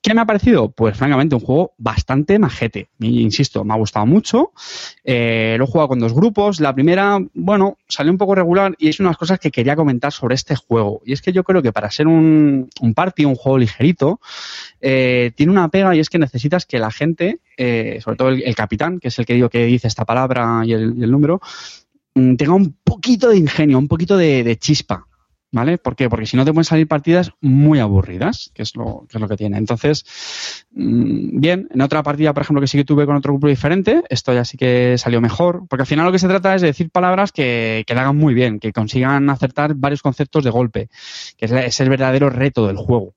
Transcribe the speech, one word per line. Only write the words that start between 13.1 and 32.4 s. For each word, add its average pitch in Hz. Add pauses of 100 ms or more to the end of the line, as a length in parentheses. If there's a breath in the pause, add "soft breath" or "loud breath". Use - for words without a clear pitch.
un 143
juego 135
ligerito, 139 (580 loud breath)
eh, 127
tiene 151
una 185
pega 190
y 156
es 156
que 175
necesitas 147
que 135
la 110
gente, 170 (180)
eh, 113
sobre 113
todo 131
el, 131
el 123
capitán, 147
que -
es 123
el 117
que -
digo 123
que 120
dice 120
esta 110
palabra 120
y 113
el, 113
y 123
el 113
número, 147 (720 loud breath)
mm, 127
tenga 143
un 190
poquito 233
de 220
ingenio, 147
un 143
poquito 170
de, 147
de 117
chispa. - (440)
¿Vale? 135
¿Por 120
qué? 127
Porque 113
si 110
no 131
te 151
pueden 160
salir 160
partidas 165
muy 147
aburridas, 101
que 117
es -
lo, 113
que -
es 110
lo 104
que 101
tiene. 101
Entonces, 120 (680 loud breath)
mm, 113
bien, 175
en 127
otra 143
partida, 147
por 143